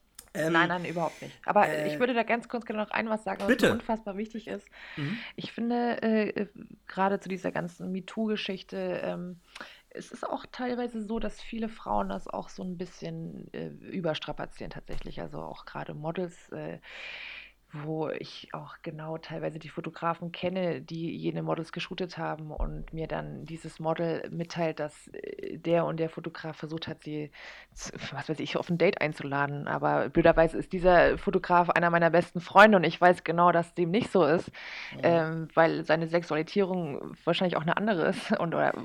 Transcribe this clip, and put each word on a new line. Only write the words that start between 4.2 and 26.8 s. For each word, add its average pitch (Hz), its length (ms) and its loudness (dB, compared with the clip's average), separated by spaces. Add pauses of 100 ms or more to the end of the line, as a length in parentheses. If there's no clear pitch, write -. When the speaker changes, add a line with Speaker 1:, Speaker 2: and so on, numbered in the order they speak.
Speaker 2:
ist. - 200 -10 (300)
Speaker 1:
Mhm. 160 280 -6 (100)
Speaker 2:
Ich - 180 -10
finde, 240 500 -2
äh, 220 260 2
äh, - 180 -4 (400)
gerade 196 320 0
zu 185 100 -12
dieser 180 220 -4
ganzen 175 400 -6
MeToo-Geschichte, 190 1120 -4
ähm, 175 380 -6 (480)
es - 220 -14
ist - 160 -10
auch 302 240 -6
teilweise 240 500 -6
so, 214 180 -6
dass 214 220 -6
viele 226 280 -6
Frauen 208 400 -2
das 190 180 -6
auch - 220 -6
so - 140 -12
ein 185 140 -6
bisschen, 165 760 -10
äh, - 160 -8
überstrapazieren 151 1000 -6
tatsächlich. - 500 -8
Also 156 200 -10
auch - 240 -12
gerade 147 300 -10
Models, 165 560 -8
äh, 160 280 -10 (1000)
wo 156 300 -4
ich - 460 -10
auch 151 300 -12
genau 160 340 -8
teilweise 160 420 -8
die 160 80 -14
Fotografen 165 640 -4
kenne, 180 500 -2
die 165 360 -6
jene 160 260 -2
Models 160 300 -4
geshootet 175 440 -8
haben 156 340 -6
und 151 420 -4
mir 160 140 -6
dann 151 380 -6
dieses 160 360 -12
Model 165 500 -2
mitteilt, 165 480 -4
dass, - 300 -10
äh, - 480 -10
der 165 280 2
und 156 140 -4
der 160 100 -2
Fotograf 160 460 -10
versucht 160 320 -8